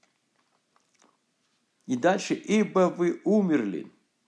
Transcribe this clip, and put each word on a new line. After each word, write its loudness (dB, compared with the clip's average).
И -4
дальше, 0
«Ибо 0
вы -2
умерли». 0